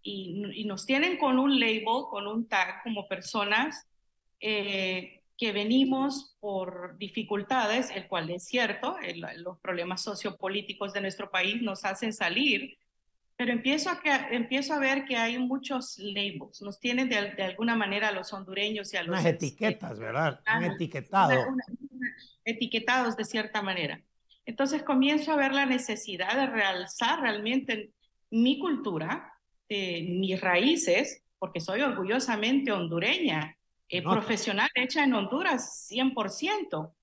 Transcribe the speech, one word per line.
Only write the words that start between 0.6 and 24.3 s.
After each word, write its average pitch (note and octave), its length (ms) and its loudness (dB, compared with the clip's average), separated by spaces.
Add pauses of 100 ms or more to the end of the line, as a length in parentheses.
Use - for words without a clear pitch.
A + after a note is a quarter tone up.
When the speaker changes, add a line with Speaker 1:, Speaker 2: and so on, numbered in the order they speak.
Speaker 1:
nos F#3+ 220 -6
tienen D#4 320 2
con C4 200 4
un C4+ 200 6
label, A3+ 500 2
con G3+ 200 -6
un A3 180 -2
tag F#3 360 0
como G#3 260 -6
personas, G#3 760 0 (540)
eh, G3 840 -2 (140)
que A3 160 -2
venimos C4 880 2
por F#3 560 -6
dificultades, G#3+ 960 -2
el F#3+ 160 -8
cual E3+ 240 -4
es F3+ 160 -6
cierto, B3 540 -2
el, E3+ 260 -8 (160)
los F3 160 -10
problemas F3+ 440 -4
sociopolíticos G3 920 -6
de G3 80 -2
nuestro G3 300 -6
país F#3+ 300 0
nos G3+ 240 -4
hacen G#3 280 -2
salir, G#3+ 680 0 (580)
pero A#3 160 0
empiezo C#4+ 380 0
a F4 100 -4
que, D#4 100 0 (200)
empiezo C4 420 0
a D4 60 0
ver C#4 260 2
que C4 120 -2
hay A#3 220 0
muchos B3+ 600 -4
labels, G3+ 640 -6
nos G3+ 180 -10
tienen B3 280 0
de, G3+ 240 0
de G3 100 -4
alguna A3 320 0
manera G#3 340 2
a G#3 40 0
los F#3+ 200 -6
hondureños G3 600 -4
y - 20 0
a F3+ 60 0
los E3+ 80 -4
Speaker 2:
Unas F3 160 2
Speaker 1:
este, E3 200 2
Speaker 2:
etiquetas, C3 520 -2
¿verdad? B2+ 480 -2
Han A3 180 2
Speaker 1:
Ajá. G3 100 0
Speaker 2:
etiquetado. E3 580 2
Speaker 1:
Una, C3 160 4
una, C4 160 -2 (260)
una, B3+ 260 -8 (280)
etiquetados A#3 720 0
de A3 80 -2
cierta G#3+ 380 -4
manera. F#3 380 -4 (460)